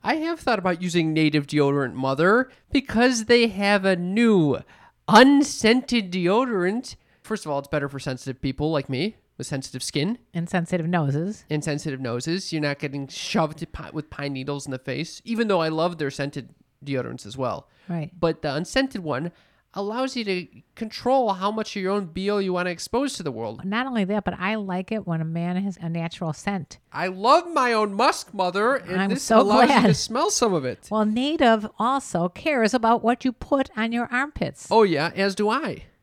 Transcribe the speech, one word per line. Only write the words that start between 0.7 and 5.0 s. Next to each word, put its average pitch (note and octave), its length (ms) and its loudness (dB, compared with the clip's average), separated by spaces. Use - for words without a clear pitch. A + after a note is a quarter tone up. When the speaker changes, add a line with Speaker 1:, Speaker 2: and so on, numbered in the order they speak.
Speaker 1:
using E3 320 0
native D3+ 340 2
deodorant, C#3 460 2
Mother, D#3+ 580 2
because A#3+ 540 2
they A#3+ 220 6
have G3+ 380 2
a F#3+ 100 4
new F3+ 640 4